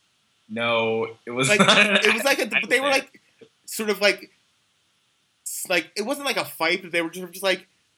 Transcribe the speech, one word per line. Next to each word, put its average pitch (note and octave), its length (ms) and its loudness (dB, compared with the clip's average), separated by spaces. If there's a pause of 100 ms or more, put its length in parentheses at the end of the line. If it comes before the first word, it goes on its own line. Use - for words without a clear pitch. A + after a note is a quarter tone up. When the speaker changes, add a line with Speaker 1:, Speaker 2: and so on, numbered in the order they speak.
(500)
Speaker 1:
No, A2+ 580 0 (180)
it A#2 60 -12
was C3 180 0
Speaker 2:
Like, G#3 100 4
Speaker 1:
not - 180 6
an G3+ 200 4
Speaker 2:
it G#3+ 160 4
was A3+ 100 -4
like C#4 160 2
a, C#4 40 0
Speaker 1:
<laughs> - 20 0
accident. G#3 240 -4
Speaker 2:
they B3 100 4
were, C#4 100 0
like, - 320 -2 (440)
sort G#3+ 260 -6
of, F#3+ 100 -2
like, - 300 0 (1120)
s-, - 240 -10
like, F3 260 0
it G#3 80 -4
wasn't, C#4 220 -6
like, A#3 120 -2
a D#3 80 -4
fight, E3+ 360 -2
but F3 100 -14
they E3+ 100 0
were E3 120 -4
sort F#3 120 -10
of F3 60 -16
just, - 120 -12
like, F#3 240 -2 (300)